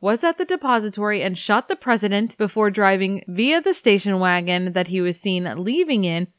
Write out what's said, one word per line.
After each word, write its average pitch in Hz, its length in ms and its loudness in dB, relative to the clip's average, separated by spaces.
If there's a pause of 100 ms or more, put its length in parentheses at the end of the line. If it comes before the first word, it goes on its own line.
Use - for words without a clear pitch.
was 220 240 0
at 330 140 0
the 349 80 -4
depository 208 760 -2
and 185 140 -2
shot 214 320 -2
the 381 80 -4
president 214 600 -2
before 208 320 0
driving 190 580 2
via 247 320 2
the 359 140 0
station 202 440 2
wagon 180 540 0
that 180 160 -2
he 185 120 -2
was 175 180 -2
seen 180 320 -2 (120)
leaving 254 420 0
in 170 240 -2 (100)